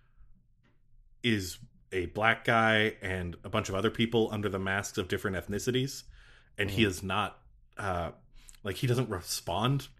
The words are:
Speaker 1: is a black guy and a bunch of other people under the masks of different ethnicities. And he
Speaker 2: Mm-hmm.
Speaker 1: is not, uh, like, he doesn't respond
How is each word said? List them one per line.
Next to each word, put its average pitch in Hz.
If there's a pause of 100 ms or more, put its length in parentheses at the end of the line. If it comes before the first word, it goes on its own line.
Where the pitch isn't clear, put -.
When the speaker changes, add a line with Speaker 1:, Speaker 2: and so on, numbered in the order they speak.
(1200)
Speaker 1:
is 101 (340)
a 92
black 107
guy 110
and 92
a 110
bunch 104
of 95
other 95
people 113
under 104
the 95
masks 95
of 92
different 98
ethnicities. 120 (560)
And 104
he 98
Speaker 2:
Mm-hmm. 101
Speaker 1:
is 90
not, 95 (400)
uh, 87 (520)
like, 98
he -
doesn't 120
respond 107 (120)